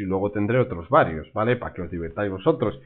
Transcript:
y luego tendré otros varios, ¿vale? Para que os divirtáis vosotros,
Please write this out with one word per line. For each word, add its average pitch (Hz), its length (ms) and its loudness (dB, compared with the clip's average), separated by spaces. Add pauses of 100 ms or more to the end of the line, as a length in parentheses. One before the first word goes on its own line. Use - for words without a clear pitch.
y 101 40 -4
luego 95 260 0
tendré 104 280 2
otros 85 300 -2
varios, 92 460 2
¿vale? 117 220 2
Para - 180 -8
que 92 80 -8
os 82 80 -8
divirtáis 90 400 -4
vosotros, 104 560 0